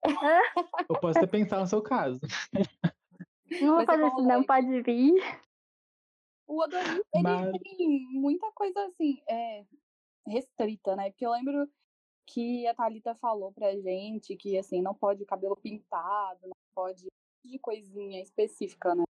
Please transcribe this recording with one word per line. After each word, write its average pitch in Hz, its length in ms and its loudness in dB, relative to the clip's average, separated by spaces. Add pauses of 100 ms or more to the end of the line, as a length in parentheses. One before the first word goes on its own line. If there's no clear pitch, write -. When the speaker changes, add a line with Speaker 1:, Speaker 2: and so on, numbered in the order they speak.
Speaker 1:
Ah. 302 360 4 (480)
Speaker 2:
eu 165 100 0
posso 165 180 2
até 165 100 4
pensar 208 320 0
no 190 80 -2
seu 214 140 0
caso. 160 380 -2 (1400)
Speaker 1:
Não 302 140 6
vou - 20 6
Speaker 3:
Vai 339 80 4
ser - 0 -
Speaker 1:
fazer 311 220 4
isso, 262 80 0
não. 254 280 4
Speaker 3:
polêmico. - 40 -2
Speaker 1:
Pode 262 340 4
vir. 254 600 4 (1040)
Speaker 3:
O 311 160 -2
Odori, 359 260 -2 (240)
ele 349 100 4
Speaker 2:
Mas 359 280 0 (100)
Speaker 3:
tem 339 500 -2
muita 294 420 -2
coisa, 403 320 -4
assim, 311 440 -2
é, 226 340 -6 (640)
restrita, 220 680 -4
né? 196 160 -4
Porque 247 140 -6
eu 233 60 0
lembro 277 380 -2 (580)
que 240 400 -4
a 233 80 0
Thalita 226 400 -4
falou 208 380 -4
pra 208 220 -2
gente 202 600 -6
que, 196 220 -4
assim, 190 240 -2
não 190 120 -2
pode 202 320 -2
cabelo 196 300 -4
pintado, 196 880 -6
não 185 80 -16 (240)
pode 185 300 -8 (380)
de 254 160 -16
coisinha 196 640 -10
específica, 196 720 -4
né? 175 180 2